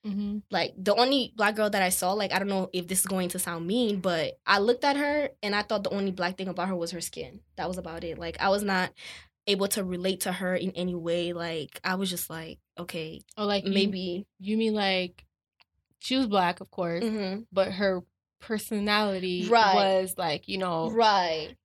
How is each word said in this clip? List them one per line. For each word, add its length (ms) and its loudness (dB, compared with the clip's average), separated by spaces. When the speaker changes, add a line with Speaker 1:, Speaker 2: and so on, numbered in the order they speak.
Speaker 1:
Mm-hmm. 320 -4
Speaker 2:
Like, 260 -2
the 160 2
only 420 4
black 200 2
girl 120 2
that 140 2
I 80 4
saw, 240 0
like, 180 -2
I 60 2
don't 100 0
know 260 0
if 140 -4
this 120 0
is 80 0
going 220 0
to 100 -6
sound 260 -4
mean, 360 0
but 440 0
I 140 4
looked 240 2
at 140 2
her 320 0
and 140 -2
I 80 0
thought 200 -2
the 60 -2
only 220 -2
black 260 -4
thing 100 -6
about 200 -4
her 80 -2
was 160 -4
her 100 -8
skin. 380 -10
That 120 -6
was 120 -6
about 240 -10
it. 160 -8
Like, 200 -8
I 100 2
was 120 4
not 320 0
able 220 2
to 140 -2
relate 380 -2
to 100 -2
her 220 -2
in 220 0
any 180 -2
way. 400 -2
Like, 500 -6
I 120 0
was 160 -2
just 180 -6
like, 300 -10
"Okay, 440 -10
Speaker 1:
Oh, 120 -2
like, 180 0
you 60 0
Speaker 2:
maybe." 560 0
Speaker 1:
you 180 -2
mean, 180 2
like, 500 -2
she 200 -2
was 100 2
black, 340 2
of 80 -16
course, 340 -4
Speaker 2:
Mm-hmm. 380 -4
Speaker 1:
but 200 2
her 320 0
personality 840 0
Speaker 2:
Right. 260 8
Speaker 1:
was, 420 4
like, 300 -2
you 100 -4
know, 340 0
Speaker 2:
Right. 720 2